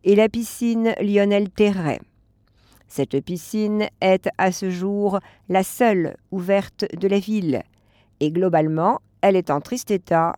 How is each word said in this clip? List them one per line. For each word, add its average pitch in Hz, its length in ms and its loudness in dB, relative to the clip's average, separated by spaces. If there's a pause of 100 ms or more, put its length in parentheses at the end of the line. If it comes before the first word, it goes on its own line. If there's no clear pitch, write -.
et 196 100 6
la 220 140 6
piscine 226 720 -2
Lionel 202 480 2
Terray. 190 500 0 (880)
Cette 139 340 -2
piscine 214 640 -4 (140)
est 190 340 2
à 185 160 2
ce 190 160 -6
jour 196 520 -2 (280)
la 190 140 2
seule 196 540 0 (140)
ouverte 196 640 -2
de 175 140 -2
la 196 100 2
ville 185 440 -2 (580)
et 151 100 0
globalement, 165 680 0 (220)
elle 196 140 4
est 180 140 -2
en 143 100 0
triste - 300 -10
état 170 480 0